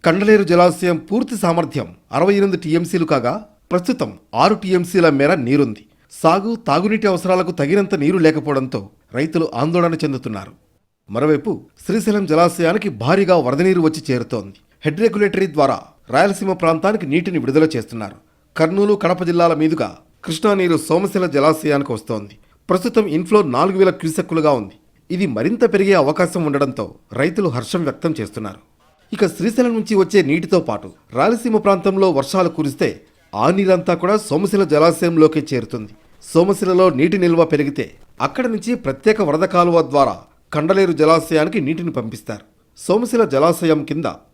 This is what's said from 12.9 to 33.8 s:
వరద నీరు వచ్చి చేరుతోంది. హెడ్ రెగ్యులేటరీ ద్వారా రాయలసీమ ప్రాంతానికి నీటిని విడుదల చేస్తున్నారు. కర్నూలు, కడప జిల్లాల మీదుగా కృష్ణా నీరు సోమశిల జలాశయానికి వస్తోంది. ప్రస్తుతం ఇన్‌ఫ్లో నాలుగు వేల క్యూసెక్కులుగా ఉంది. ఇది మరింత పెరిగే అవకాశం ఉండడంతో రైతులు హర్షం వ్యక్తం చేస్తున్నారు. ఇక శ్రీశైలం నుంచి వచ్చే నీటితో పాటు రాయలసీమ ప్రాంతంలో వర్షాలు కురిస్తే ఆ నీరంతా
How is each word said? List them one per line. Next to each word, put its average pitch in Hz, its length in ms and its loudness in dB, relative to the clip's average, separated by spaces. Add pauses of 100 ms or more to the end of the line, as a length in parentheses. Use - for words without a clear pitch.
వరద 139 260 0
నీరు 185 180 2
వచ్చి 156 300 0
చేరుతోంది. 113 440 -6 (300)
హెడ్ 156 160 -2
రెగ్యులేటరీ 202 460 0
ద్వారా 139 340 0 (300)
రాయలసీమ 190 420 0
ప్రాంతానికి 175 540 -2
నీటిని 175 320 -2
విడుదల 151 380 2
చేస్తున్నారు. 107 400 -10 (400)
కర్నూలు, 196 380 2
కడప 180 280 -2
జిల్లాల 170 320 2
మీదుగా 151 440 -2 (260)
కృష్ణా 202 300 0
నీరు 175 240 2 (100)
సోమశిల 185 380 0
జలాశయానికి 143 680 0
వస్తోంది. 104 440 -8 (320)
ప్రస్తుతం 202 380 0
ఇన్‌ఫ్లో 175 360 0
నాలుగు 165 360 0
వేల 185 120 4
క్యూసెక్కులుగా 160 600 -2
ఉంది. 104 240 -4 (340)
ఇది 180 160 -2
మరింత 160 460 0
పెరిగే 196 200 2
అవకాశం 160 540 0
ఉండడంతో 135 480 -4 (180)
రైతులు 170 360 -2
హర్షం 123 360 -4
వ్యక్తం 151 360 -4
చేస్తున్నారు. 104 420 -10 (500)
ఇక 208 140 0
శ్రీశైలం 233 480 -2
నుంచి 220 200 -4
వచ్చే 190 280 2
నీటితో 165 380 0
పాటు 104 280 -8 (260)
రాయలసీమ 220 440 0
ప్రాంతంలో 190 520 2
వర్షాలు 165 380 0
కురిస్తే 147 400 -2 (440)
ఆ 117 180 2
నీరంతా 185 440 2